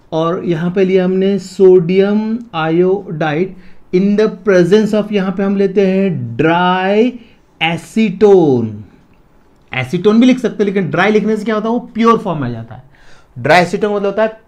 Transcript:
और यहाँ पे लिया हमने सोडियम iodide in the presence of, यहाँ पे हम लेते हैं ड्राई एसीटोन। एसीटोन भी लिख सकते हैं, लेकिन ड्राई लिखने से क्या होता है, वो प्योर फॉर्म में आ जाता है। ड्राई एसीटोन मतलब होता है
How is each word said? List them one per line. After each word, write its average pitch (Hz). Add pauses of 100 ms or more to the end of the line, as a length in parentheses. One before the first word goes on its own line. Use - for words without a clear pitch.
(120)
और 170
यहाँ 170
पे 190
लिया 185
हमने 190
सोडियम 190 (200)
iodide 170
in 185 (120)
the 214 (160)
presence 196
of, 208
यहाँ 190
पे 196
हम 196
लेते 196
हैं 180
ड्राई 185 (480)
एसीटोन। 170 (1000)
एसीटोन 180
भी 254
लिख 254
सकते -
हैं, 214
लेकिन 196
ड्राई 175
लिखने 214
से 208
क्या 220
होता 214
है, 226
वो 247 (140)
प्योर 226
फॉर्म 175
में 127
आ 120
जाता 113
है। - (480)
ड्राई 160
एसीटोन 202
मतलब 202
होता 196
है 220 (200)